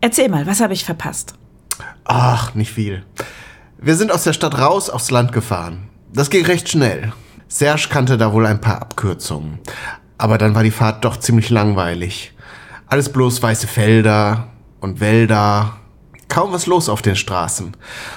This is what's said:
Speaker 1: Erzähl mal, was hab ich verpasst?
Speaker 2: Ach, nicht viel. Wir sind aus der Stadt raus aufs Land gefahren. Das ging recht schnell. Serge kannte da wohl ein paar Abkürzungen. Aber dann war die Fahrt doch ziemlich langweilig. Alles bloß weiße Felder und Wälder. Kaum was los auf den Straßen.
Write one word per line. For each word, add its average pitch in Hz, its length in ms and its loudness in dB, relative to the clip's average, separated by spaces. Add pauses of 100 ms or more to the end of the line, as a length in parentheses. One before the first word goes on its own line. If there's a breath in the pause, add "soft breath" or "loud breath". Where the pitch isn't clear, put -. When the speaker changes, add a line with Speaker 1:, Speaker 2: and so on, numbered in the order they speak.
Speaker 1:
Erzähl 247 280 2
mal, 151 160 0
was 196 160 0
hab 214 100 2
ich 185 120 -6
verpasst? - 500 -10 (720 loud breath)
Speaker 2:
Ach, 120 480 0
nicht 107 180 -2
viel. 101 320 -6 (760 loud breath)
Wir 156 160 2
sind 208 160 0
aus 170 140 0
der 160 80 2
Stadt - 260 -2
raus 165 300 2
aufs - 200 -6
Land 123 220 2
gefahren. 92 580 -4 (240)
Das 139 160 0
ging 180 160 2
recht 170 240 0
schnell. 110 440 0 (380 loud breath)
Serge 147 380 0
kannte 131 280 2
da 110 140 2
wohl 110 140 4
ein 107 160 0
paar 110 200 0
Abkürzungen. 78 760 -8 (580 loud breath)
Aber 110 200 2
dann 107 180 4
war 120 80 4
die 113 80 4
Fahrt 107 320 -2
doch 120 140 -2
ziemlich 113 320 2
langweilig. 95 840 0 (540 loud breath)
Alles 135 240 0
bloß 127 320 2
weiße 113 240 0
Felder 107 800 2 (320)
und 95 220 -6
Wälder. 107 720 2 (560)
Kaum 185 240 0
was 175 120 -4
los 170 220 2
auf 107 140 -2
den 98 160 0
Straßen. 90 580 -6 (420 loud breath)